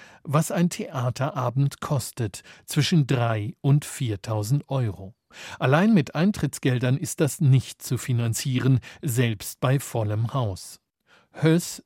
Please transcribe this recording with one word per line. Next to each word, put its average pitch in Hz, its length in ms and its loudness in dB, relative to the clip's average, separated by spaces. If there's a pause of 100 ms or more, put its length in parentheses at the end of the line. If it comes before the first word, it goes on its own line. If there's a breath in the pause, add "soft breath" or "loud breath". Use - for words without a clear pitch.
(240 loud breath)
was 151 280 0
ein 170 180 2
Theaterabend 131 1120 -2
kostet, - 640 -4 (220 loud breath)
zwischen 143 420 2
drei 117 540 0
und 143 240 4
viertausend 110 840 -4
Euro. 104 460 -4 (440 loud breath)
Allein 170 340 4
mit 147 220 2
Eintrittsgeldern 131 840 0
ist - 220 -6
das 151 200 0
nicht 135 420 4
zu 123 160 -4
finanzieren, 123 840 0 (220 loud breath)
selbst 117 580 -2
bei 131 200 2
vollem 110 540 -2
Haus. 110 480 -6 (500 soft breath)
Höss - 540 0